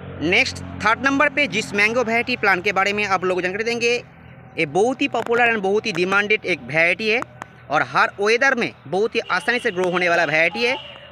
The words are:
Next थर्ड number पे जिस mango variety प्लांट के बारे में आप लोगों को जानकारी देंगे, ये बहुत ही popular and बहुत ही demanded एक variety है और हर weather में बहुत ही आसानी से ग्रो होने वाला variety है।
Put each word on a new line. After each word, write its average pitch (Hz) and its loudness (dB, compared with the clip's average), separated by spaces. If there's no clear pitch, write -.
Next 226 2
थर्ड 226 -2
number 277 2
पे 285 0
जिस 196 -4
mango 220 2
variety 233 -2
प्लांट 196 0
के 208 0
बारे 190 0
में 208 -2
आप 190 0
लोगों 185 0
को 180 0
जानकारी 185 -4
देंगे, 233 -2
ये 165 2
बहुत 208 0
ही 277 2
popular 233 0
and 214 -2
बहुत 202 0
ही 180 -2
demanded 196 0
एक 175 -2
variety 170 0
है 233 0
और 147 2
हर 175 2
weather 240 2
में 190 -2
बहुत 196 -2
ही 233 0
आसानी 220 -2
से 233 -2
ग्रो 180 0
होने 175 2
वाला 170 4
variety 165 2
है। 247 -2